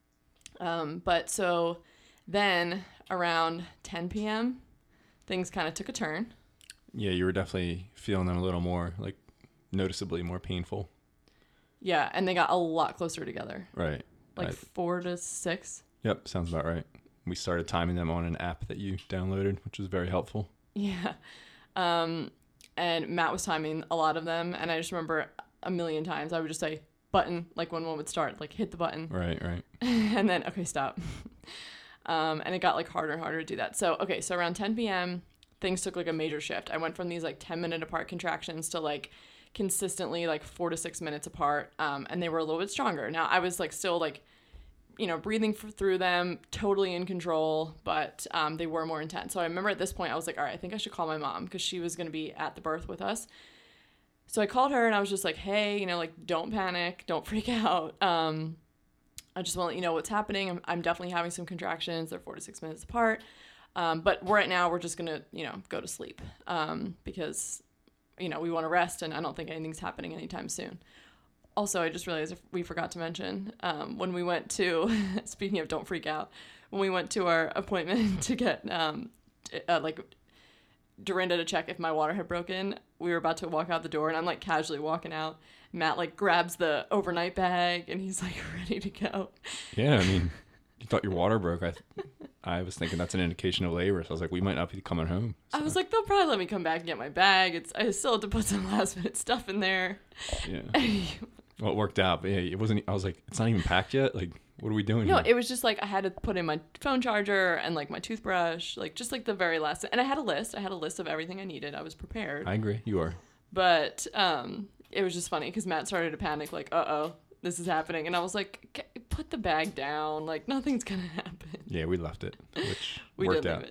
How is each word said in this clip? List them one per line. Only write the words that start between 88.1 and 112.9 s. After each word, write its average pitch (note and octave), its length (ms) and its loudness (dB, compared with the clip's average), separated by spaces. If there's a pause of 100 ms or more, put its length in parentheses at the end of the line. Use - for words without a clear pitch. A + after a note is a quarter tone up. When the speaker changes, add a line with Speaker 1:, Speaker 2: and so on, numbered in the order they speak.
Speaker 1:
like, F#3 140 -4 (120)
<laughs> D#3+ 100 -6
ready A#2+ 220 -2
to G2+ 100 -4
go. G2 400 -4 (460)
Speaker 2:
Yeah, B2+ 240 6
I F#2 60 6
mean, F2 260 4 (480)
you A2 80 -14
thought - 160 2
your G2 100 2
water F#2+ 240 6
broke. F2 260 2
I, E2+ 100 0 (680)
I F2 200 0
was F2+ 140 -8
thinking E2+ 200 -2
that's E2+ 160 -2
an F#2+ 60 2
indication F2+ 460 2
of E2+ 80 2
labor, F2+ 300 4
so - 80 -10
I - 20 -2
was E2 80 -2
like, E2+ 100 -2
"We F2+ 100 0
might G2 140 2
not E2+ 160 0
be F#2+ 100 -10
coming E2 260 0
home," G2+ 280 0 (180)
Speaker 1:
I D4 80 2
was D4+ 120 0
Speaker 2:
so. F#4 60 2
Speaker 1:
like, F#4 100 -2
"They'll A4 140 2
probably G4+ 240 4
let A#3+ 120 2
me F#3 60 0
come F3+ 180 -2
back D#3+ 160 2
and E3+ 60 -10
get D#3+ 120 -4
my B2 120 -6
bag. F#3 460 6
It's, E3 200 -6
I A3+ 160 2
still B3+ 220 2
have G#3 80 2
to G#3+ 60 -4
put G#3 180 2
some G3 200 0
<laughs> F#3+ 60 -2
last-minute G3 460 0
stuff B3 320 0
in G#3+ 120 0
there." F#3+ 380 2 (480)
Speaker 2:
Yeah. - 200 -4
Speaker 1:
<laughs> - 60 -6
And C#4+ 100 6
he G3+ 340 2 (420)
Speaker 2:
Well, G#2+ 120 2
it - 60 4
worked G#2 220 2
out, F2+ 220 6
but F#2+ 100 0
yeah, G2 80 4
it F2+ 200 0
wasn't, G#2+ 280 2
I F#2 60 0
was F#2+ 100 0
like, F#2 240 -4
"It's - 120 -6
not A2+ 100 4
even G2+ 140 4
packed F#2 320 4
yet? C3+ 180 4
Like, F#2 160 -2 (300)
what A2 100 -2
are G#2+ 40 2
we G#2+ 100 4
doing A2 240 4
Speaker 1:
No, F#4+ 80 8
Speaker 2:
here?" - 120 6
Speaker 1:
it A3+ 60 10
was A#3+ 140 2
just, B3 160 -4
like, A3 180 2
I - 60 -2
had G3 160 0
to F#3+ 80 0
put F#3+ 260 -2
in F3 80 0
my D#3 140 0 (220)
phone C4+ 200 2
charger G3+ 540 4
and, - 180 0
like, D3 160 -2
my F#3 100 -6
toothbrush, F3 800 -2
like, - 180 -6
just, A#3+ 160 -6
like, C4 140 -4
the A3 80 0
very F3 240 2
last, D#3 340 0
and A#3 80 2
I B3+ 40 6
had C#4 160 2
a - 20 -2
list. G#3 320 -2
I - 60 -6
had F#3+ 120 -4
a F#3+ 40 -6
list D#3 240 -6
of E3+ 80 -4
everything E3 340 -4
I G3 40 -8
needed. D3 280 -8
I D3 80 -8
was D#3+ 140 -12
prepared. C#3+ 520 -6
Speaker 2:
I F#2 60 0
agree. A2 320 0
You G2+ 140 2